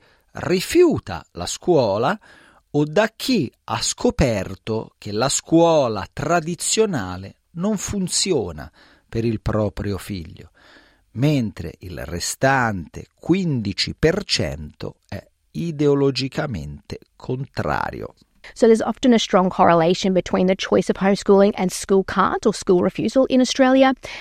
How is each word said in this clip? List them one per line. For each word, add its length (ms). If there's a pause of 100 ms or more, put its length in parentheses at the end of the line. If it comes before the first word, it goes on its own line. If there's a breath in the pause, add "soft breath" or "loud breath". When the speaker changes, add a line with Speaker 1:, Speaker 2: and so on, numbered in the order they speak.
(320)
Speaker 1:
rifiuta 1000
la 140
scuola 720 (540 soft breath)
o 120
da 300
chi 360 (140)
ha 160
scoperto 1160
che 140
la 160
scuola 840
tradizionale 1200 (160)
non 260
funziona 920 (380 soft breath)
per 160
il 160
proprio 560
figlio, 540 (600 soft breath)
mentre 680
il 260
restante 1080
quindici 800
per 300
cento 720 (120)
è 160 (280)
ideologicamente 1500 (160)
contrario. 1000 (380 loud breath)
Speaker 2:
So 140
there's 160
often 320
a 40
strong 300
correlation 640
between 360
the 80
choice 340
of 80
homeschooling 580
and 140
school 340
can't 400
or 80
school 300
refusal 480
in 100
Australia. 540 (260 loud breath)